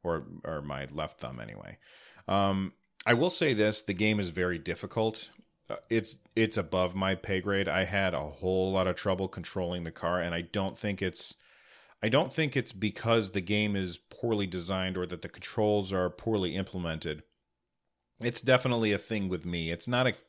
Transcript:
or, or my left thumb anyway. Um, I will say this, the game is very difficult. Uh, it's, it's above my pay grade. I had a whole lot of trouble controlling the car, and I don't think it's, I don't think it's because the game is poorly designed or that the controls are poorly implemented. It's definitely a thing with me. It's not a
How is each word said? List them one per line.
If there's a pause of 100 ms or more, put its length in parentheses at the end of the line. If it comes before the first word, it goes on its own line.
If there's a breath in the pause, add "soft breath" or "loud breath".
or, (180)
or
my
left
thumb
anyway. (500 loud breath)
Um, (320)
I
will
say
this,
the
game
is
very
difficult. (400)
Uh, (120)
it's, (180)
it's
above
my
pay
grade.
I
had
a
whole
lot
of
trouble
controlling
the
car,
and
I
don't
think
it's, (680 loud breath)
I
don't
think
it's
because
the
game
is
poorly
designed
or
that
the
controls
are
poorly
implemented. (1000)
It's
definitely
a
thing
with
me.
It's
not
a (140)